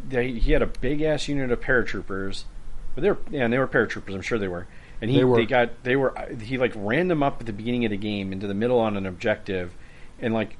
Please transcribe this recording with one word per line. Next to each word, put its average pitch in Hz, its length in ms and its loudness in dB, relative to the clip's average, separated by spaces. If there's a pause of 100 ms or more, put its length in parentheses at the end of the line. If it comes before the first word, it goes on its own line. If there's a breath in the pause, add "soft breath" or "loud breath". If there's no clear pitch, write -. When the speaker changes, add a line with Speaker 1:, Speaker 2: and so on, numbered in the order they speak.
Speaker 1:
they, 131 260 0
he 139 200 4
had 139 80 6
a - 60 4
big 147 340 0
ass 151 260 0
unit 139 240 0
of 113 80 2
paratroopers, 98 840 0 (520)
but 135 60 -2
they 196 100 4
were, 160 60 0 (120)
yeah, 139 140 0
and 117 80 4
they 123 60 2
were 131 100 2
paratroopers. 104 480 0
I'm 95 60 -6
sure 120 160 -2
they 101 100 0
were. 87 200 -6 (340 loud breath)
And 120 100 0
he, 135 60 6
Speaker 2:
They 131 80 6
were. 127 120 6
Speaker 1:
they 113 80 4
got, 120 380 2
they 127 120 2
were. 131 200 2 (260)
He, 123 160 -4
like, 123 180 2
ran 117 320 0
them 160 140 2
up 139 180 0
at 117 60 -8
the 113 80 -4
beginning 120 320 -2
of 107 60 0
the 101 60 0
game 101 360 -4
into 98 140 -6
the 98 80 -4
middle 120 240 2
on 107 180 2
an 98 80 -4
objective, 92 680 -2 (440 soft breath)
and, 113 140 -2
like, 110 260 -2